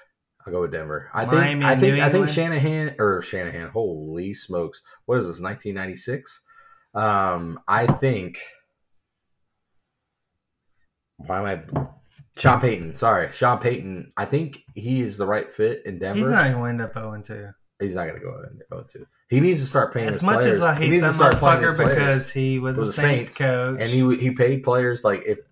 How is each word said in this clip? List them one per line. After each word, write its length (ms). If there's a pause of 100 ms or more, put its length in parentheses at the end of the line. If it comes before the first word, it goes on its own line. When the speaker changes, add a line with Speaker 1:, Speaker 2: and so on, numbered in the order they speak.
(440)
Speaker 1:
I'll 80
go 100
with 100
Denver. 420
I 80
think, 120
Speaker 2:
Miami 300
Speaker 1:
I 100
Speaker 2:
and 80
Speaker 1:
think, 140
Speaker 2:
New 60
Speaker 1:
I 40
think 100
Speaker 2:
England. 180
Speaker 1:
Shanahan 640
or 240
Shanahan. 480
Holy 640
smokes! 480 (240)
What 140
is 80
this? 120
Nineteen 360
ninety-six? 680 (540)
Um, 720
I 180
think. 540 (2750)
Why 220
am 60
I? 420 (520)
Sean 200
Payton. 360
Sorry, 360
Sean 280
Payton. 580
I 80
think 380 (100)
he 280
is 160
the 100
right 240
fit 340
in 140
Denver. 180
Speaker 2:
He's 120
not 220
gonna 180
end 120
up 140
oh 160
and 120
two. 260 (300)
Speaker 1:
He's 160
not 120
gonna 120
go 100 (140)
in 160 (120)
oh 80
and 100
two. 160 (240)
He 120
needs 180
to 60
start 280
paying 140
Speaker 2:
As 80
Speaker 1:
his 80
Speaker 2:
much 160
Speaker 1:
players. 200
Speaker 2:
as 20
I 140
Speaker 1:
He 100
Speaker 2:
hate 60
Speaker 1:
needs 120
Speaker 2:
that 60
Speaker 1:
to 60
start 240
paying 220
his 100
Speaker 2:
motherfucker 40
Speaker 1:
players. 200
Speaker 2:
because 360
he 280
was 180
Speaker 1:
It 20
Speaker 2:
a 60
Speaker 1:
was 100
the 60
Speaker 2:
Saints 240
Speaker 1:
Saints. 120
Speaker 2:
coach. 440
Speaker 1:
And 100
he, 260
he 140
paid 320
players, 400
like, 220
if 140 (120)